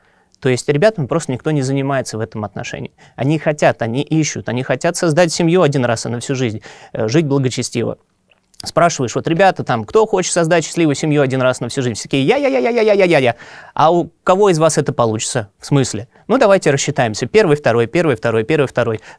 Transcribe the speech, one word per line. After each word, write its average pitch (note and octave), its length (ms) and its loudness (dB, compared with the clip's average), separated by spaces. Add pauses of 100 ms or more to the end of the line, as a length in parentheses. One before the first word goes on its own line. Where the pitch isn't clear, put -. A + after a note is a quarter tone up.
(400)
То C3 100 0
есть B2 180 -2
ребятам D3 400 0
просто D#3 240 -4
никто D#3 200 -4
не D3 100 0
занимается C3+ 560 -4
в - 20 -4
этом A2 240 -8
отношении. - 480 -10 (240)
Они D3 220 -2
хотят, D3+ 420 0
они A#2 220 -4
ищут, D3 480 -4
они A#2+ 120 -4
хотят C#3 320 -2
создать E3 380 0
семью F3 300 2
один C#3 240 0
раз A2+ 180 -2
и A#2+ 60 -6
на A#2+ 100 -6
всю C3+ 140 -6
жизнь, A#2 260 -4 (320)
э, A2 160 -4
жить D3 160 2
благочестиво. B2+ 720 -2 (720)
Спрашиваешь: D#3 480 0
«Вот, C3 140 -4
ребята, E3+ 360 2
там, A2+ 200 -4
кто A3 220 2
хочет F#3 260 -2
создать E3+ 320 2
счастливую D#3+ 300 0
семью D3 280 0
один C3 200 0
раз B2+ 180 0
на B2 80 -6
всю C3+ 140 -4
жизнь?» A#2+ 120 -2
Все - 100 -12
такие: C3+ 200 -2
«Я, F#3+ 120 2
я, C4 120 0
я, C4 100 0
я, B3 120 0
я, A#3+ 120 0
я, G#3+ 100 4
я, G3 120 4
я, E3 140 4
я». A#2+ 160 2 (400)
«А D#3 180 4
у F3 180 0 (120)
кого F#3+ 280 4
из D#3+ 80 2
вас D#3+ 200 2
это D3 140 -2
получится?» A2 640 -2
«В - 80 -20
смысле?» B2+ 420 0 (200)
«Ну, A#3 100 2
давайте G3 320 4
рассчитаемся. C3 560 -2
Первый, F3 300 4
второй, A#2 300 2
первый, D#3+ 300 0
второй, A2+ 280 0
первый, D3+ 220 0
второй». A#2 340 -2 (180)